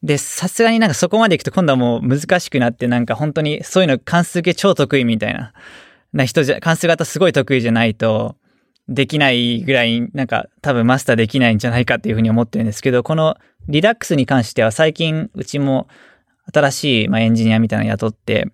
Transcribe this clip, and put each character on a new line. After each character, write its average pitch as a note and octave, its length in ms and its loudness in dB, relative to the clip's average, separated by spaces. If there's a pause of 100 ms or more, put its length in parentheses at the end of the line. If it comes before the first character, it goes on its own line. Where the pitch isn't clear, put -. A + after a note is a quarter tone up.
で、 D3+ 160 0
さ - 300 -6
す - 140 -2
が A3+ 80 4
に A3+ 80 2
な A3 100 4
ん - 20 2
か C3+ 40 0
そ F3 140 0
こ G#3+ 100 0
ま A3+ 100 2
で F3 80 4
い - 20 0
く - 40 -6
と - 100 -4
今 F#3 120 2
度 D3 80 4
は C3 40 4
も A#2+ 260 0
う - 0 -
難 D3+ 380 0
し - 100 -14
く C#3+ 80 0
な A#2+ 120 2
っ - 20 -8
て、 B2 160 -4
な A#2+ 100 0
ん A#2+ 80 -2
か A#2 80 -2
本 D3 200 -4
当 D#3+ 60 -2
に D3+ 220 -4
そ - 180 0
う F#3 40 4
い - 20 0
う D3+ 40 2
の C3+ 80 2
関 F3 260 0
数 E3+ 180 -4
系 F3 120 0
超 G3 200 2
得 C#3 240 0
意 B2+ 60 2
み A#2 140 0
た G#2 120 -4
い G#2+ 40 -4
な、 - 180 -10 (600)
な C#3+ 120 0
人 D3 180 0
じ C3+ 100 0
ゃ、 - 80 -2
関 D#3+ 160 0
数 F3 120 -2
型 E3 160 2
す - 140 -8
ご F3+ 100 4
い - 40 0
得 C#3 220 0
意 B2+ 80 2
じ A#2 60 0
ゃ A2+ 40 2
な A#2 120 2
い A2 100 0
と A2 420 -2 (520)
で C3 180 0
き D3+ 120 -4
な C#3+ 120 4
い A#2+ 320 0
ぐ C3+ 100 -2
ら B2 120 4
い、 A#2 280 0
な C#3 120 -4
ん - 20 -10
か A2+ 200 -4 (140)
多 C#3+ 140 0
分 A#2 120 2
マ B2+ 120 4
ス - 60 -6
タ - 80 2
ー A#2 40 2
で A2+ 120 0
き C3+ 100 -2
な B2 120 4
い A2+ 40 2
ん G#2+ 40 2
じ A2+ 80 -4
ゃ A#2+ 40 0
な A#2 80 0
い B2 80 0
か B2 100 0
っ A#2 40 -4
て - 80 -6
い A2+ 40 0
う - 40 0
ふ - 20 -2
う - 20 0
に A2+ 100 2
思 A2+ 120 2
っ A2+ 40 0
て G#3+ 120 -6
る A2+ 60 -2
ん - 20 -2
で G#2+ 60 -4
す - 100 -12
け C3+ 80 2
ど、 B2 140 2
こ D#3+ 100 -2
の D#3 220 0 (320)
リ D3 120 -6
ダ G#3 120 2
ッ - 20 0
ク - 100 -14
ス E3+ 120 0
に C3 100 2
関 C3+ 160 0
し - 120 -8
て A#2 100 2
は A2+ 80 0
最 D#3+ 200 2
近 D#3+ 420 -4
う - 100 -10
ち - 160 -6
も C3+ 260 0 (680)
新 C#3+ 200 2
し B2+ 320 0
い、 - 40 -2
ま G#2+ 100 0
あ、 - 20 2
エ A2+ 80 2
ン A2+ 80 2
ジ A2+ 80 0
ニ A2 100 4
ア A2+ 60 2
み A2+ 80 2
た A2 80 -2
い - 20 0
な A2 60 0
の A2 60 -2
雇 G#2+ 180 -2
っ G#2+ 40 -4
て - 420 -4